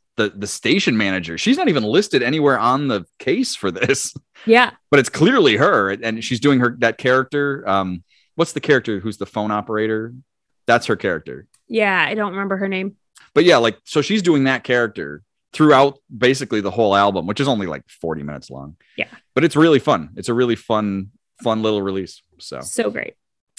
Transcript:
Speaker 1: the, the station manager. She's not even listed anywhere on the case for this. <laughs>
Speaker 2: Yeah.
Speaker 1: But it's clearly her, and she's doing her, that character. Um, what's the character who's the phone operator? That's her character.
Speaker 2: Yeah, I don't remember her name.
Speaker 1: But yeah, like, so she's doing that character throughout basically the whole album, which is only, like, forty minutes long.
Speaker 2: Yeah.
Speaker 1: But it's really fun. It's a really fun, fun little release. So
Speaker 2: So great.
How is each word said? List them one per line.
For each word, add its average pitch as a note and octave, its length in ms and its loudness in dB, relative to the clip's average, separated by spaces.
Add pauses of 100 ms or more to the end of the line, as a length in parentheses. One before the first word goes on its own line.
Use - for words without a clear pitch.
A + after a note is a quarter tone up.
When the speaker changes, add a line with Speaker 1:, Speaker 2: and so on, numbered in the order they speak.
(180)
Speaker 1:
the, G#2+ 180 0
the G2+ 120 -10
station A#2 500 0
manager. F#2 400 -4
She's B3+ 200 2
not F4+ 120 0
even C#3 140 0
listed C3 400 0
anywhere C#3 340 0
on C3 300 0
the G2+ 180 -4 (140)
case G#3+ 360 -2
for F#2+ 160 -4
this. G#2 480 -2
<laughs> - 60 -20 (200)
Speaker 2:
Yeah. A#3 260 4 (180)
Speaker 1:
But - 120 6
it's - 80 0
clearly D#3+ 480 4
her, A#2+ 340 2
and A2+ 320 -6
she's A#2+ 160 -4
doing C#3 220 4
her, A#2+ 180 0
that A2+ 180 0
character. C3+ 720 -2
Um, F#2+ 360 -2 (320)
what's - 180 -2
the C#3+ 80 -6
character A#2 400 0
who's G#2 160 -8
the G2+ 80 -6
phone G#2+ 260 -4
operator? A2 640 -4 (520)
That's A#2 200 2
her A2+ 100 0
character. D#2 500 -6 (220)
Speaker 2:
Yeah, G3 400 0
I G3 80 -4
don't G#3 160 -4
remember G3 240 -4
her G3 140 -4
name. F#3+ 260 -6 (380)
Speaker 1:
But D#3 100 4
yeah, E3+ 140 8
like, A2+ 260 2
so - 180 -2
she's G#3 200 0
doing D#3 240 2
that C3 180 -2
character G#2 600 -4 (280)
throughout C#3 480 4 (160)
basically B2 460 0
the G2 100 -4
whole G2+ 240 2
album, F#2+ 320 2
which G#2+ 140 -6
is C3+ 80 0
only, G#2 180 -2
like, C#2+ 220 -8
forty D#2+ 340 -8
minutes C#2+ 260 -14
long. C#2 280 -16 (180)
Speaker 2:
Yeah. - 120 -8 (280)
Speaker 1:
But C#3 80 0
it's E3 140 0
really D#3 220 6
fun. F2+ 360 -2
It's - 140 -10
a A#2+ 40 0
really A#2+ 220 0
fun, G#2 560 -4 (320)
fun A2 180 -2
little G#2+ 200 0
release. F#2+ 420 -8 (160)
So C2 220 -14
Speaker 2:
So A3 280 -4
great. - 260 -10 (440)